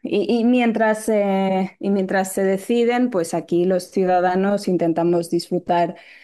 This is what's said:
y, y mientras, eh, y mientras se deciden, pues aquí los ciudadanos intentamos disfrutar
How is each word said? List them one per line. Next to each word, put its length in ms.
y, 380
y 40
mientras, 640
eh, 680
y 120
mientras 420
se 120
deciden, 680
pues 240
aquí 320
los 240
ciudadanos 800
intentamos 600
disfrutar 680